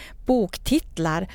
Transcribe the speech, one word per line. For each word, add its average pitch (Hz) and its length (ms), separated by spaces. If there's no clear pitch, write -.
boktitlar, 185 1080